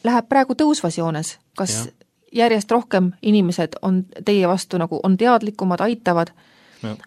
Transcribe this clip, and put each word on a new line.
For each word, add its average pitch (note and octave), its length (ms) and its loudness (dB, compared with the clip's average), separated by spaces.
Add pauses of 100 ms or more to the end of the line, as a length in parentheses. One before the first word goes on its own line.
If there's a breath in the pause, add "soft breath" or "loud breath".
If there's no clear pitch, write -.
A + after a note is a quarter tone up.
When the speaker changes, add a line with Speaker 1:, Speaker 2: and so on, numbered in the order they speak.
Speaker 1:
läheb A#3 240 0
praegu C4+ 260 2
tõusvas D4 440 0
joones? E3 400 -4 (180)
Kas F#3+ 140 -6 (160)
Speaker 2:
Ja. - 60 -16 (400)
Speaker 1:
järjest A3+ 380 0
rohkem G3 420 0 (100)
inimesed F3+ 600 2
on F#3 220 0 (200)
teie G3+ 240 2
vastu F#3 300 -2
nagu, E3 240 -4
on F#3+ 140 2
teadlikumad, G#3 640 0
aitavad? F3+ 480 -2 (540 soft breath)
Speaker 2:
Ja. G#2+ 140 -8 (100)